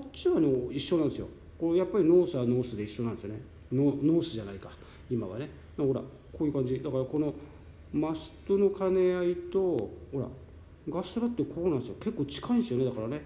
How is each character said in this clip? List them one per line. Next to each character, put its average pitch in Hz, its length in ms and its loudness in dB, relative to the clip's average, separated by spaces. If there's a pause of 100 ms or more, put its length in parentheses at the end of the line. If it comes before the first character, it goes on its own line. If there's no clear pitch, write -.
(140)
ち - 160 0
は 349 100 4
ね、 151 80 6 (240)
一 139 80 -4
緒 170 200 2
な 151 60 4
ん 131 40 4
で - 60 -4
す - 40 -8
よ。 95 80 -6 (320)
こ 165 120 2
う、 170 40 4
や 185 80 4
っ 175 40 -2
ぱ 214 100 0
り 170 80 6
ノ 175 180 8
ー 160 40 -2
ス 143 100 -2
は 123 80 2
ノ 123 160 4
ー - 20 2
ス 110 140 -8
で 104 60 -2
一 104 80 -6 (100)
緒 - 20 0
な 113 80 -2
ん 95 40 -4
で - 40 -10
す - 60 -16
よ 107 80 -6
ね。 113 80 -10 (320)
ノ-、 139 280 4
ノ 160 180 4
ー - 40 2
ス - 60 -4
じ 113 120 -6
ゃ 98 40 -6
な 101 80 -10
い - 20 -10
か。 - 160 -14 (380)
今 113 180 -2
は 95 100 -8
ね。 147 120 -6 (280)
ほ 139 160 2
ら、 117 60 -2 (320)
こ 160 140 -2
う - 20 2
い - 20 2
う 135 40 0
感 135 120 0
じ。 131 160 -2
だ 151 80 -4
か 131 80 -2
ら 131 60 2
こ 151 160 -2
の 151 140 0 (580)
マ 156 240 0
ス - 180 -12 (140)
ト 196 100 4
の 196 120 6
兼 190 240 0
ね 180 220 4
合 180 100 0
い 175 100 0 (160)
と、 185 240 2 (380)
ほ 139 60 -2
ら、 - 100 -4 (600)
ガ 170 140 -2
ス - 120 -8
ト 233 40 -2
ラ 240 80 2
っ 233 40 -2
て - 120 0
こ - 200 -6
う 180 60 2
な 151 60 2
ん 123 40 2
で 120 60 -6
す - 40 -10
よ。 95 100 -8
結 220 140 -4
構 147 100 -2
近 139 320 -4
い - 40 4
ん - 20 4
で - 60 0
す 131 60 -2
よ 123 60 2
ね、 131 60 2
だ 123 60 0
か 110 100 -6
ら 113 80 -4
ね。 147 160 -6